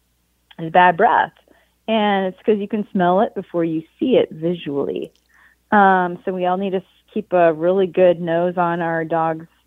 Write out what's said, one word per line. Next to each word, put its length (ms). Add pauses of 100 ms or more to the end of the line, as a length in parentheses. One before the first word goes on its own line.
(600)
is 120
bad 260
breath. 360 (540)
And 400
it's 160
'cause 160
you 80
can 240
smell 300
it 120
before 300
you 180 (180)
see 180
it 140
visually. 800 (600)
Um, 520
so 100
we 120
all 120
need 140
to 60
s-, 60 (300)
keep 200
a 200
really 340
good 340
nose 360
on 240
our 220
dogs' 440 (200)